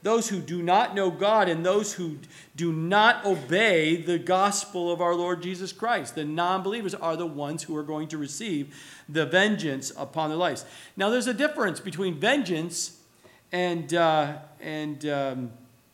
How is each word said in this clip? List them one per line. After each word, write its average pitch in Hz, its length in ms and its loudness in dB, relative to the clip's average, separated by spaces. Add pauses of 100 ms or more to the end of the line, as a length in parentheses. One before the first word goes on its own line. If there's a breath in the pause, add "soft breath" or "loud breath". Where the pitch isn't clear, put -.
Those 220 260 2
who 196 100 -2
do 165 240 -6
not 190 320 4
know 190 160 2
God 196 380 4
and 165 160 0
those 208 280 2
who 160 240 -6 (380 loud breath)
do 165 160 -2
not 202 540 4
obey 170 720 4
the 165 200 -2
gospel 185 760 0
of 170 100 0
our 175 140 2
Lord 175 280 -2
Jesus 185 300 -8
Christ. 220 420 -2
The 160 80 -4
non-believers 180 720 -2
are 160 220 -4
the 170 100 -4
ones 147 360 -6
who 160 120 -8
are 151 80 -4
going 151 240 -6
to 156 100 -8
receive 147 560 -6 (360 loud breath)
the 151 160 0
vengeance 165 720 2
upon 151 320 -4
their 156 100 -2
lives. 160 240 0 (320 loud breath)
Now, 196 140 0
there's 233 180 0
a 254 60 0
difference 262 480 -2
between 175 360 -4
vengeance 175 840 -2 (520 soft breath)
and, 170 420 0
uh, 156 440 4 (240)
and, 151 460 -6
um, 135 440 -2 (420)